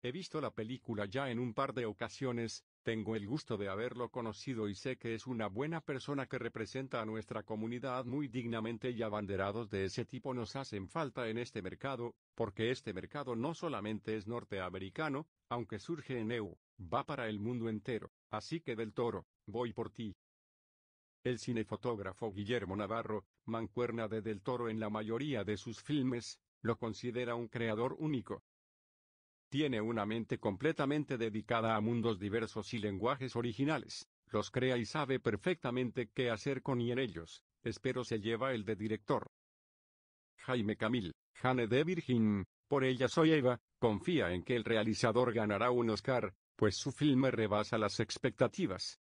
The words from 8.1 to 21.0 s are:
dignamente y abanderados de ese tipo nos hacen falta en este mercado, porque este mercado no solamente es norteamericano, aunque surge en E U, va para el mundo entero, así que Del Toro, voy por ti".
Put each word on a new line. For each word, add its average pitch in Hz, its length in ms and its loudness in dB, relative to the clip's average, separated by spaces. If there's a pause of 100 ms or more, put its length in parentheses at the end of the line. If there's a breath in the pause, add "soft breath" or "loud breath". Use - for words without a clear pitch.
dignamente 117 600 -2
y 117 100 -2
abanderados 101 680 0
de 98 160 2
ese 101 200 -2
tipo 131 280 -6
nos 120 220 -4
hacen 107 320 -6
falta 131 400 -2
en 110 100 -2
este 120 240 -4
mercado, 120 540 -4 (200)
porque 113 360 0
este 117 220 -4
mercado 123 420 -4
no 135 180 0
solamente 110 600 -2
es 101 100 -4
norteamericano, 104 1000 -4 (220)
aunque 117 300 -4
surge 143 380 -6
en 110 140 0
E 120 80 0
U, 92 180 -6 (240)
va 113 240 -2
para 131 220 -4
el 107 140 -2
mundo 117 260 -2
entero, 110 460 -4 (160)
así 156 320 -6
que 117 160 -4
Del 110 160 -4
Toro, 110 340 -2 (180)
voy 117 280 -2
por 110 160 -4
ti". 107 260 -8 (1080)